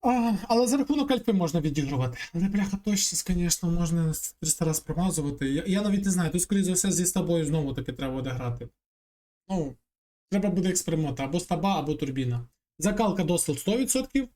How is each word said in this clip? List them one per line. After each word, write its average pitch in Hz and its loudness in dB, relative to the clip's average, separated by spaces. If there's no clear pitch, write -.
А, 240 2
але 240 4
за 247 2
рахунок 277 2
альфи 240 2
можна 170 2
відігрувати. 139 0
Але, 170 0
бляха, 196 0
точність, - 0
звісно, 175 0
можна 165 2
триста 160 -2
раз 156 0
промазувати. 151 -2
Я, 147 -2
я 185 2
навіть 196 2
не 196 2
знаю, 175 2
тут, 175 0
скоріше 196 2
за 180 2
все, 185 2
зі 170 2
стабою 170 0
знову 143 0
таки 131 -6
треба 131 -6
буде 127 -4
грати. 123 -6
Ну, 170 -2
треба 196 0
буде 185 2
експеримент, 156 0
або 143 -2
стаба, 175 0
або 147 -2
турбіна. 131 -2
Закалка 196 2
досил 165 2
сто 208 0
відсотків 262 0